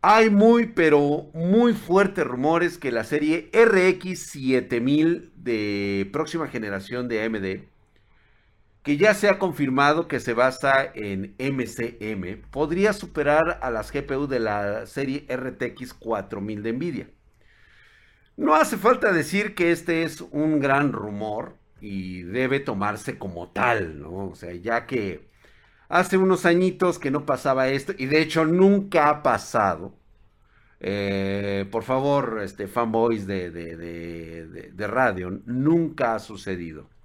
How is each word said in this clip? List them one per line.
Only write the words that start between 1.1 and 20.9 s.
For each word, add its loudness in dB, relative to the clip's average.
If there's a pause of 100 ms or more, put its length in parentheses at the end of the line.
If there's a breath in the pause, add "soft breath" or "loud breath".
muy 4
fuertes 2
rumores 0
que -4
la -2
serie 0
R 6
X -4
siete 0
mil 0
de -2
próxima -4
generación -8
de -2
A -2
M -2
D, -6 (1120)
que 0
ya 6
se 2
ha 4
confirmado 2
que -4
se -4
basa 2
en -8
M -4
C -10
M, -8 (120)
podría 0
superar 0
a -4
las -6
G -4
P -6
U -2
de -2
la -2
serie -6
R -6
T -6
X -10
cuatro -6
mil -8
de -4
Nvidia. -6 (1300 soft breath)
No 4
hace 2
falta 2
decir 0
que 2
este -2
es -8
un 0
gran 2